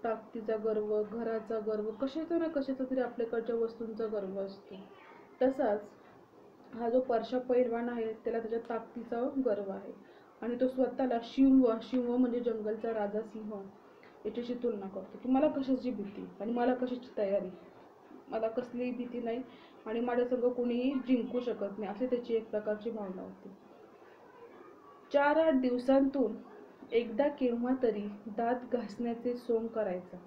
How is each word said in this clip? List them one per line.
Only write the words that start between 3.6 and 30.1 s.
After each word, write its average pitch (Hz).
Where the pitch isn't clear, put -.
गर्व 196
असतो. 196
तसाच 254
हा 233
जो 254
परशा 247
पैलवान 240
आहे, 226
त्याला 226
त्याच्या 220
ताकदीचा 233
गर्व 202
आहे 196
आणि 240
तो 262
स्वतःला 254
शिंव, 262
शिंव 240
म्हणजे 240
जंगलचा 220
राजा 208
सिंह, 214
याच्याशी 240
तुलना 214
करतो -
की, 247
"मला 269
कशाची 262
भीती 196
आणि 220
मला 240
कशाची 247
तयारी, 196
मला 220
कसलीही 247
भीती 240
नाही 233
आणि 226
माझ्यासंग 247
कोणीही 247
जिंकू 247
शकत 208
नाही," 202
अशी 208
त्याची 240
एक 220
प्रकारची 214
भावना 190
होती. 190
चार 294
आठ 320
दिवसांतून 262
एकदा 233
केव्हा 247
तरी 208
दात 233
घासण्याचे 233
सोंग 226
करायचा. 185